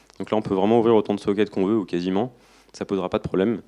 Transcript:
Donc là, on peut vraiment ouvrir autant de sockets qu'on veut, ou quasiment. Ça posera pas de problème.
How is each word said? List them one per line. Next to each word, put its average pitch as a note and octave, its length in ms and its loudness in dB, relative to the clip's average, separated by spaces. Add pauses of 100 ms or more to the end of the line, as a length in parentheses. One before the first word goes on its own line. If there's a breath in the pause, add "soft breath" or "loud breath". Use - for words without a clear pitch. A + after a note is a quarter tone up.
(200 soft breath)
Donc F#2+ 100 -12
là, G#2+ 80 0
on G#2+ 60 0
peut G2+ 100 -4
vraiment G2+ 260 4
ouvrir A2+ 160 4
autant G#2 200 2
de G2+ 40 -4
sockets G#2 300 -2
qu'on F#2+ 160 -2
veut, G#2+ 120 2
ou G2 80 -2
quasiment. F#2 460 -2 (420 soft breath)
Ça - 100 -12
posera F#2+ 240 -4
pas G#2+ 120 -2
de - 40 -6
problème. F#2+ 440 0